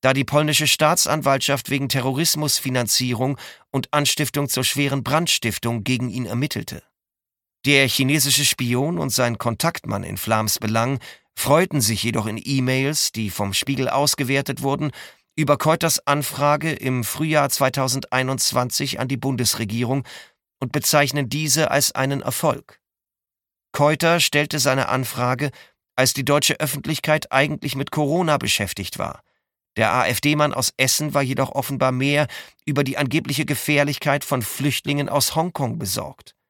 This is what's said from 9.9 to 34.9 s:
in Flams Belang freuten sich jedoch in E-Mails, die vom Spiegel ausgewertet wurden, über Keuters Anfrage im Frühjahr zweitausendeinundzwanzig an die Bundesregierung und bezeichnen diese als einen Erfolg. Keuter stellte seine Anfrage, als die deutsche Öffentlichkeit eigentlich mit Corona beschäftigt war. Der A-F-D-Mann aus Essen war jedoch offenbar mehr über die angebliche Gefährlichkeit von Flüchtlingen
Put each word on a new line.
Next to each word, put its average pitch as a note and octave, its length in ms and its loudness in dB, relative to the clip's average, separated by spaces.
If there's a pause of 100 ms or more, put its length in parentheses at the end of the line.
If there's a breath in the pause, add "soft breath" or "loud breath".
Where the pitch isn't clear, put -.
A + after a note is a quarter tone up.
in G2 140 -8
Flams A2 400 0
Belang A2+ 400 0 (360 loud breath)
freuten D3+ 460 2
sich G#2+ 220 0
jedoch A2+ 240 0
in A2 160 -6
E-Mails, C3 680 0
die A2 180 -4
vom G2 240 -4
Spiegel C3 340 -2
ausgewertet C#3 760 0
wurden, C#3+ 280 -2 (460 loud breath)
über D3 200 2
Keuters - 480 0
Anfrage D3 680 0
im B2+ 320 -2
Frühjahr D3 440 0
zweitausendeinundzwanzig C3 1500 -2
an B2+ 80 -2
die C3 100 -2
Bundesregierung B2 840 -2 (560 loud breath)
und B2+ 140 -6
bezeichnen C#3 560 2
diese D3+ 420 2
als C#3+ 220 2
einen C3+ 300 -2
Erfolg. - 580 -2 (880)
Keuter D#3 480 4
stellte D3 400 2
seine C3 300 2
Anfrage, B2+ 640 0 (420 loud breath)
als B2+ 180 2
die C#3 120 -4
deutsche C#3+ 340 2
Öffentlichkeit D#3 720 -2
eigentlich C#3 460 0
mit - 160 -6
Corona D#3 440 0
beschäftigt G2+ 640 -4
war. - 240 -6 (540)
Der G#2+ 160 2
A-F-D-Mann D3 600 2
aus - 240 -2
Essen C3+ 380 0
war C#3+ 80 2
jedoch C3+ 300 -2
offenbar C3 400 0
mehr C#3 340 2 (380 loud breath)
über C#3+ 180 0
die C#3 160 -2
angebliche C#3+ 460 -2
Gefährlichkeit C#3+ 800 0
von B2+ 180 -2
Flüchtlingen C#3+ 640 -2